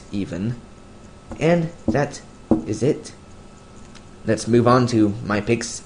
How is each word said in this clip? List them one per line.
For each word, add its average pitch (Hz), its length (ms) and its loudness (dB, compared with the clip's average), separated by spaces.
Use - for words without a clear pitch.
even. 98 440 -4
And 165 320 2
that 143 340 -2
is 107 160 -4
it. - 300 -2
Let's 110 240 -2
move 117 180 6
on 123 200 6
to 107 240 4
my 104 160 -2
picks 117 440 -4